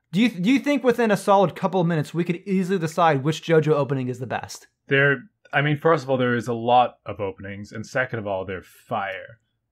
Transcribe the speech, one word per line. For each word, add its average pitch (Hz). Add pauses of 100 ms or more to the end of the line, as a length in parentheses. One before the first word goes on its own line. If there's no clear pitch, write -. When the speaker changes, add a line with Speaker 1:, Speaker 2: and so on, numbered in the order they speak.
(120)
Speaker 1:
Do 170
you, 240
do 185
you 269
think 285
within 233
a 190
solid 196
couple 185
of 170
minutes 160
we 170
could 175 (100)
easily 190
decide 156
which 156
JoJo 156
opening 135
is 123
the 123
best? 107 (220)
Speaker 2:
There, 139 (360)
I 143
mean, 147
first 160
of 131
all, 131
there 123
is 117
a 123
lot 120
of 104
openings, 98
and 110
second 127
of 101
all, 95
they're 92
fire. 98 (320)